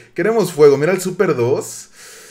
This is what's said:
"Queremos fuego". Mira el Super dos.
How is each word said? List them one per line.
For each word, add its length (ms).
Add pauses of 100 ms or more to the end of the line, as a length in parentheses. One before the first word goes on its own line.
(140)
"Queremos 380
fuego". 260
Mira 140
el 100
Super 340
dos. 540 (420)